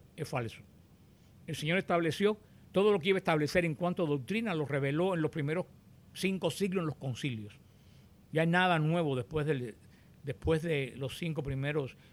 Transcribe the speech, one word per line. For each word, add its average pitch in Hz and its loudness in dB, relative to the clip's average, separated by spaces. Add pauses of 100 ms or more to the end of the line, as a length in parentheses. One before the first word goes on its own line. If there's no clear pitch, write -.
(180)
es 151 -6
falso. 120 -6 (840)
El 151 -6
Señor 160 0
estableció 180 2 (360)
todo 202 6
lo 202 4
que 147 0
iba 190 4
a - 0
establecer 165 2
en 160 0
cuanto 175 -2
a 156 2
doctrina, 185 -2
lo 151 -2
reveló 147 0
en 165 0
los 151 0
primeros 160 -2 (460)
cinco 185 0
siglos 190 -2
en 160 -2
los 143 -4
concilios. 117 -6 (760)
Ya 156 2
hay 165 4
nada 180 4
nuevo 156 2
después 143 -4
del, 127 -2 (480)
después 156 -2
de 139 -2
los 131 -6
cinco 160 -4
primeros, 139 -4 (180)